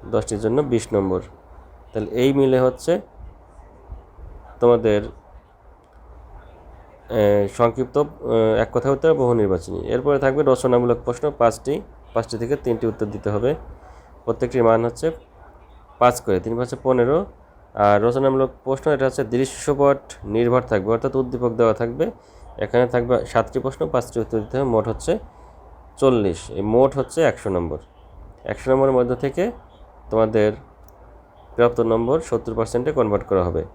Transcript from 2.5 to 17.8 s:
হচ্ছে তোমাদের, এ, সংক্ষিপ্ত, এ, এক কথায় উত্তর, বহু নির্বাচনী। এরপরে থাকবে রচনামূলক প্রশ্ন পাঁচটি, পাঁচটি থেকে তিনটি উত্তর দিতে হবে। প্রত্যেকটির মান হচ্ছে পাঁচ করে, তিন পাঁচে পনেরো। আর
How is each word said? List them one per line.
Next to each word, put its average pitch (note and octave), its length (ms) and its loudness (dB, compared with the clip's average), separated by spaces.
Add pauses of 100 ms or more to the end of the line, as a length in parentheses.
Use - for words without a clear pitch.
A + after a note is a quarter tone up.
হচ্ছে B2+ 320 0 (1700)
তোমাদের, A2+ 400 4 (2000)
এ, A2+ 120 2 (360)
সংক্ষিপ্ত, B2 400 2
এ, D3 80 2 (560)
এক A2+ 120 -4
কথায় B2 220 0
উত্তর, D#3+ 180 2
বহু B2+ 200 2
নির্বাচনী। F#2 440 -2 (160)
এরপরে C#3 300 0
থাকবে C3+ 180 2
রচনামূলক B2 640 2
প্রশ্ন A#2+ 180 -6 (160)
পাঁচটি, A#2+ 340 0 (380)
পাঁচটি A#2 260 -4
থেকে A#2+ 160 -2 (100)
তিনটি A#2+ 220 -2
উত্তর A2 280 -4
দিতে F#2+ 160 -6
হবে। G#2+ 200 0 (760)
প্রত্যেকটির A#2+ 400 0
মান A2+ 200 6
হচ্ছে A#2+ 220 -4 (920)
পাঁচ B2 140 4 (100)
করে, F#2+ 160 0
তিন A2+ 160 -6
পাঁচে B2 260 -6
পনেরো। B2+ 360 2 (560)
আর G#2 220 4 (100)